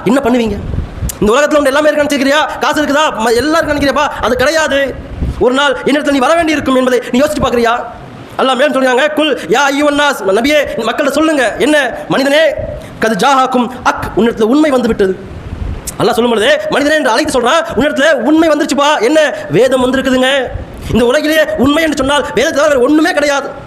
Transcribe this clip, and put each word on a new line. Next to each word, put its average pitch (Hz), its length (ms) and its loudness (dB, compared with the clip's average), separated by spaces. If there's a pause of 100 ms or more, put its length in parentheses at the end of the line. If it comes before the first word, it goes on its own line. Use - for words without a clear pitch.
என்ன 247 200 2
பண்ணுவீங்க?" 226 320 0 (640)
இந்த 214 120 2
உலகத்துல 294 240 2
உண்டு 294 80 2
எல்லாமே 294 260 2
இருக்கான்னு - 20 -2
கேக்குறியா? 277 680 0
காசு 294 220 0
இருக்குதா? 285 360 0
ம-, 226 160 0
எல்லாம் 311 280 2
இருக்கான்னு 294 100 -2
நினைக்கிறியாப்பா? 277 360 0 (120)
அது 262 160 0
கிடையாது. 277 580 0 (460)
ஒரு 247 140 2
நாள் 277 300 2
என்னிடத்துல 285 260 0
நீ 277 80 2
வர 277 160 2
வேண்டி 330 180 0
இருக்கும் 262 240 0
என்பதை 254 340 2
நீ 247 100 0
யோசிச்சு 277 220 0
பாக்குறியா? 240 380 0 (580)
அல்லாஹ் 262 180 0
மேலும் 285 160 2
சொல்றாங்க, 262 400 2
"குல் 294 360 0
யா 220 100 2
அய்யுஹன் 285 360 2
நாஸ்", 285 320 0
நபியே 262 520 0
இந்த 226 140 -2
மக்கள்கிட்ட 277 180 0
சொல்லுங்க, 285 480 0
என்ன? 269 360 2 (140)
"மனிதனே, 277 320 2 (600)
கது 226 180 0
ஜாஹாக்கும் 262 500 2 (160)
அக்", - 200 -2 (120)
உன்னிடத்துல 220 260 0
உண்மை 285 280 2
வந்து 247 160 0
விட்டது. 190 320 0 (800)
அல்லாஹ் 185 120 2
சொல்லும் 233 220 0
பொழுதே 240 280 2 (100)
மனிதனே 285 240 0
என்று 302 160 0
அழைத்து 269 300 0
சொல்றான், 277 240 2 (120)
"உன்னிடத்துல 294 360 2
உண்மை 311 360 2
வந்துருச்சுப்பா." 277 520 2
என்ன? 294 340 2 (160)
வேதம் 254 340 2
வந்திருக்குதுங்க. 262 600 0 (460)
இந்த 226 120 2
உலகிலேயே 302 400 2 (120)
உண்மை 294 260 2
என்று 311 140 -2
சொன்னால் 269 380 0
வேதத்தை 277 280 0
தவிர 311 40 2
வேற 277 140 2
ஒண்ணுமே 311 320 2
கிடையாது. 285 360 -2 (180)